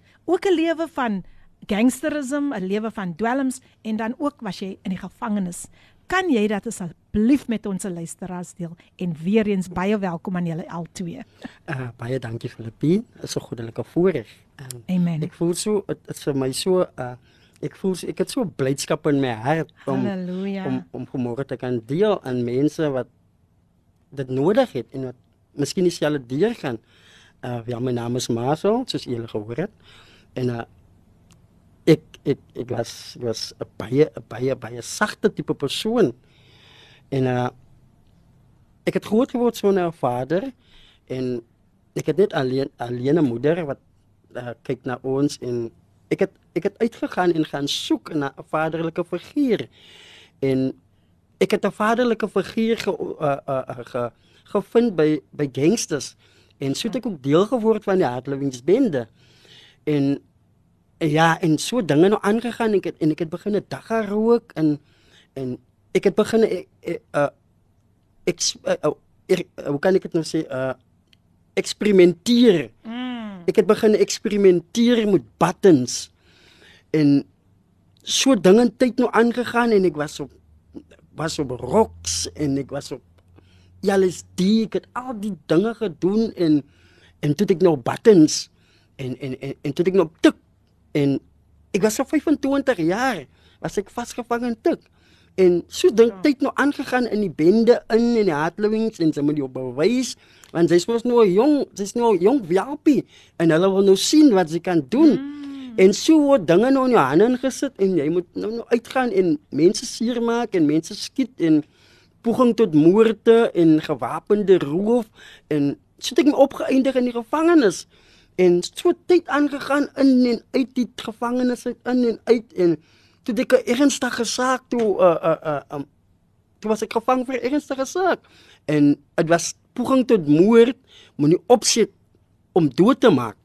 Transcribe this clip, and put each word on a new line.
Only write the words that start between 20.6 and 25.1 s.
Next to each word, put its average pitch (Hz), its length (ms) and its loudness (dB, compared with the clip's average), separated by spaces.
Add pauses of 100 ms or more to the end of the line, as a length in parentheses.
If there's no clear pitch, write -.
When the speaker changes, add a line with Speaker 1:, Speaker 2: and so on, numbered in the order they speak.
Speaker 2:
om, 131 240 -6
om 123 160 -12
vanmôre 123 400 -6
te 131 100 -8
kan 123 300 -6
deel 190 360 -2
aan 127 220 -4
mense 143 460 -2
wat 127 160 -4 (1040)
dit 131 220 -10
nodig 190 400 0
het 117 240 -8
en 131 140 -10